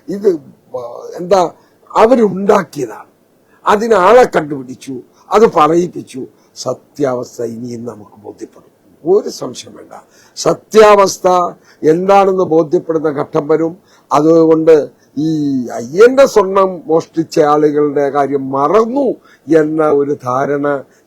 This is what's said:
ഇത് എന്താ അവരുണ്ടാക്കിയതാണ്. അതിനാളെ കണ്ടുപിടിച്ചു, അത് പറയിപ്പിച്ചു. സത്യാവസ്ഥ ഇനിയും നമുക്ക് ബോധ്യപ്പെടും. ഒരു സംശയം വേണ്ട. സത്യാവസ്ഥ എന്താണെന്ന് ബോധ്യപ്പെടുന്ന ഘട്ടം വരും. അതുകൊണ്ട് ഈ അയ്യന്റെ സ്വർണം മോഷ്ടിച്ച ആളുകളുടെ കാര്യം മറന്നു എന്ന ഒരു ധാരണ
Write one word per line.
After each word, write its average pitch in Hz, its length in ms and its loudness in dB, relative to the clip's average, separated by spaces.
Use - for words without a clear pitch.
ഇത് 202 200 -4
എന്താ 175 360 0
അവരുണ്ടാക്കിയതാണ്. 190 1160 0
അതിനാളെ 208 560 4
കണ്ടുപിടിച്ചു, 139 720 -6
അത് 208 240 4
പറയിപ്പിച്ചു. 156 720 -2
സത്യാവസ്ഥ 127 880 -8
ഇനിയും 117 420 -12
നമുക്ക് 104 340 -18
ബോധ്യപ്പെടും. - 500 -20
ഒരു 214 240 0
സംശയം 117 460 -14
വേണ്ട. - 280 -20
സത്യാവസ്ഥ 202 920 2
എന്താണെന്ന് 190 540 2
ബോധ്യപ്പെടുന്ന 160 680 -2
ഘട്ടം 147 380 -4
വരും. 160 300 -2
അതുകൊണ്ട് 160 760 4
ഈ 143 500 -4
അയ്യന്റെ 175 580 2
സ്വർണം 190 600 0
മോഷ്ടിച്ച 160 540 -4
ആളുകളുടെ 147 720 0
കാര്യം 135 420 -4
മറന്നു 220 580 0
എന്ന 156 260 0
ഒരു 143 280 0
ധാരണ 139 680 -4